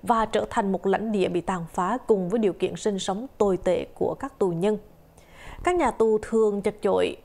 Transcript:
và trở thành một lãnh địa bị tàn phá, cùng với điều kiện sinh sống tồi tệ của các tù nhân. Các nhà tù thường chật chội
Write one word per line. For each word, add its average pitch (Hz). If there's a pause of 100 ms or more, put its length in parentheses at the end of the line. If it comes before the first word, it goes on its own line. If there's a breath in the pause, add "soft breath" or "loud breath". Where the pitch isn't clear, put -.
và 226
trở 214
thành 202
một 202
lãnh 202
địa 190
bị 175
tàn 175
phá, 190
cùng 190
với 220
điều 208
kiện 175
sinh 196
sống 202 (120)
tồi 190
tệ 175
của -
các -
tù 196
nhân. 185 (840 loud breath)
Các 359
nhà 302
tù 220
thường 214
chật 208
chội 185